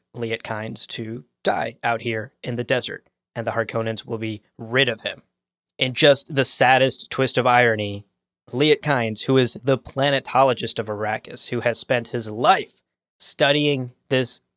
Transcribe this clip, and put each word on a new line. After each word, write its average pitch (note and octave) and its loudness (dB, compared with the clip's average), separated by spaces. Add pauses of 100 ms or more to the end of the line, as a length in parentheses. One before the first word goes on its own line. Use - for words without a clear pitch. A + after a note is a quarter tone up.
(180)
Liet A2+ -6
Kynes A2 -8
to A#2 -10 (180)
die A#2 -2
out A#2 0
here A2 -6 (100)
in A#2+ -6
the A#2+ -4
desert, A#2 -2 (280)
and A2+ -6
the A2+ -2
Harkonnens A2+ -4
will A2+ -6
be A2 -6 (160)
rid B2 2
of A2 -2
him. G2+ -8 (560)
In B2+ 0
just D3 4
the C3+ 2
saddest C3 2
twist C3+ 0
of B2 2
irony, G#2+ 2 (460)
Liet C#3+ 2
Kynes, A#2 0
who C3+ 4
is B2+ 4
the C3 2
planetologist C3+ 0
of G#2+ -4
Arrakis, G#2+ -6
who A#2+ -2
has A#2 0
spent A#2+ -2
his A2+ -4
life C3+ 0 (360)
studying C#3+ 0 (160)
this B2+ 0 (160)